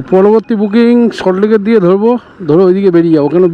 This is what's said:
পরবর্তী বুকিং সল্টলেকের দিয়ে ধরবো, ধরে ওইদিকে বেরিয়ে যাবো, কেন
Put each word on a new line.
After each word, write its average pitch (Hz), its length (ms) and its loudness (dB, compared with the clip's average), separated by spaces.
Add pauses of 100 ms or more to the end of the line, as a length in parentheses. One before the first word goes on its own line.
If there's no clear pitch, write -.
(120)
পরবর্তী 208 500 0
বুকিং 233 320 0 (260)
সল্টলেকের 202 480 -2
দিয়ে 226 200 2
ধরবো, 202 240 0 (380)
ধরে 160 180 2
ওইদিকে 190 280 0
বেরিয়ে 165 220 2
যাবো, 143 160 0
কেন 180 100 2 (100)